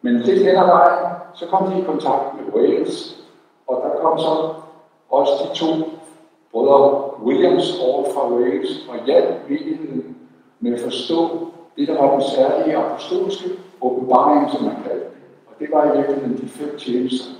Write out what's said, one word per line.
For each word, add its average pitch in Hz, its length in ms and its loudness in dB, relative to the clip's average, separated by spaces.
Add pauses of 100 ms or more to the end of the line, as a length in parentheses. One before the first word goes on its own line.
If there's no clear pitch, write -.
Men 120 120 2
lidt 190 240 2
hen 185 180 4
ad 185 100 6
vejen, 175 480 4 (200)
så 170 120 -12
kom 190 240 0
de 185 100 -2
i 185 40 -2
kontakt - 400 -2 (100)
med - 200 -12
Wales, - 680 0 (420)
og 127 180 -4
der 147 160 -4
kom 160 180 2
så 160 360 -2 (560)
også 139 220 2 (120)
de - 140 -6
to 160 80 -2 (880)
brødre 139 580 4 (140)
Williams - 600 2
over 135 200 0
fra 139 300 -2
Wales 123 540 -2
og 117 160 -12
hjalp - 440 0
menigheden 143 680 -6 (440)
med 120 120 -2
at 120 80 -4
forstå 165 680 -2 (280)
det, 147 120 -2
der 143 140 0
var 139 100 6
den - 100 2
særlige - 540 2
apostolske - 720 -4 (320)
åbenbaring, 139 680 2
som - 140 -4
man - 100 -4 (120)
kaldte - 180 -6
det. - 200 -18 (220)
Og - 120 -20
det 151 140 -8
var 147 200 4
i 143 40 2
virkeligheden 135 460 -2
de - 60 -10
fem 147 300 -10
tjenester. 127 600 -4